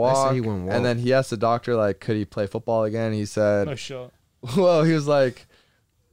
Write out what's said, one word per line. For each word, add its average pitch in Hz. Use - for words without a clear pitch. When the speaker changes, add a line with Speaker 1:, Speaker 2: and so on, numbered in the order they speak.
Speaker 1:
walk. 135
Speaker 2:
he 127
wouldn't 101
walk. 98
Speaker 1:
And 123
then 120
he 120
asked 135
the 117
doctor, 117
like, 104
could 110
he 101
play 104
football 113
again? 110
He 107
said, 104
Speaker 3:
No 135
shot. 127
Speaker 1:
<laughs> 120
well, 175
he 165
was 147
like, 139